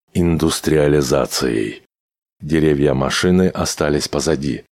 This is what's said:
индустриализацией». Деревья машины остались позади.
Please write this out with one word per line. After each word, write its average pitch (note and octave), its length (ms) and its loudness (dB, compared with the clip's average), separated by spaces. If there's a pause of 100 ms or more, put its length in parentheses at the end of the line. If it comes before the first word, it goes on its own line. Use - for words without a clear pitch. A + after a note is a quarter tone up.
(140)
индустриализацией». D2 1700 0 (580)
Деревья D2+ 540 2
машины F2+ 540 2
остались D2+ 600 -2
позади. C#2+ 640 -2